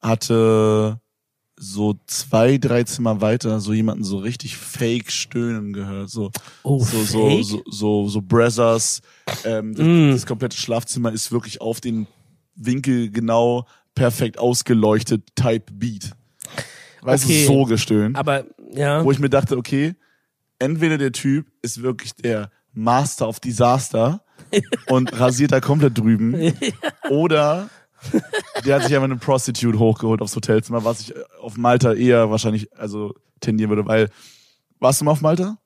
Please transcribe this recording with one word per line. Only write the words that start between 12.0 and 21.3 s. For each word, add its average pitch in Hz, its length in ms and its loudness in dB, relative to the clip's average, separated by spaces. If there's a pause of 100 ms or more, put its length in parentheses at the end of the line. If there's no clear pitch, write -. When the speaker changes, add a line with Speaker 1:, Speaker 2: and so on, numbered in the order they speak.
Speaker 1:
Winkel 123 560 -2
genau 117 560 0 (280)
perfekt 120 440 0
ausgeleuchtet, 113 960 0
Type 113 380 -2
Beat. 104 400 -8 (920)
Weißt 131 220 2
Speaker 2:
Okay. 151 220 4
Speaker 1:
du, 139 60 6
so 139 120 6
gestöhnt. 113 520 0
Speaker 2:
Aber, 139 280 -2 (280)
ja. 143 320 0
Speaker 1:
Wo 135 60 4
ich 135 80 4
mir 139 120 0
dachte, 135 280 2
okay, 139 360 -2 (640)
entweder 156 400 0
der 135 140 0
Typ 139 340 -2 (160)